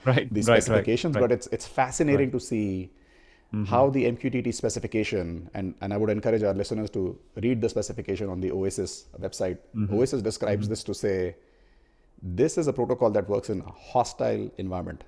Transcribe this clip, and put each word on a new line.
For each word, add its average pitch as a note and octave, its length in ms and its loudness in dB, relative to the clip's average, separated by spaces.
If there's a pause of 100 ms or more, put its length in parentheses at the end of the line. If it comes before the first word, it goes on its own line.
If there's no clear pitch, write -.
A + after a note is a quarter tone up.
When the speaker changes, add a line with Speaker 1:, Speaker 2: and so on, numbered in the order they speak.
Speaker 1:
Right, B2+ 280 2
Speaker 2:
these G#2 160 0
Speaker 1:
right, A#2 80 10
right, A#2 60 8
Speaker 2:
specifications, A#2 520 2
Speaker 1:
right. G#2+ 80 4
Speaker 2:
but A#2+ 100 4
it's, B2 140 0
it's - 200 -6
fascinating C3+ 600 2
Speaker 1:
Right. B2 60 -4
Speaker 2:
to B2+ 80 -2
see G2 500 -4 (640)
Speaker 1:
Mm-hmm. G#2+ 120 0
Speaker 2:
how B2 240 6
the C3 160 2
M A#2 100 0
Q C3 140 -4
T B2 100 -2
T A#2 100 -2
specification, G2+ 1000 -2
and, F#2+ 300 -6
and G2+ 100 -4
I G2+ 60 -2
would G#2+ 100 2
encourage G#2+ 340 2
our G2 120 2
listeners G#2+ 360 -2
to F#2 280 -4 (240)
read A#2+ 180 2
the A2+ 80 2
specification G2+ 600 -4
on F2+ 100 -6
the F#2 100 -2
Oasis F#2+ 580 -4 (120)
website. F#2 380 -4 (180)
Speaker 1:
Mm-hmm. G#2 180 0
Speaker 2:
Oasis B2+ 280 2
describes G#2 420 -2
Speaker 1:
Mm-hmm. G#2 60 -2
Speaker 2:
this G#2+ 140 -6
to G2+ 100 -6
say, F#2 420 -2 (840)
"This F#2+ 340 0
is D#3+ 100 0
a C3+ 60 2
protocol A#2+ 380 2
that G2+ 180 0
works G2+ 220 -2
in G2 100 -4
a F#2 100 -12
hostile A2 840 -2
environment." F2+ 520 -8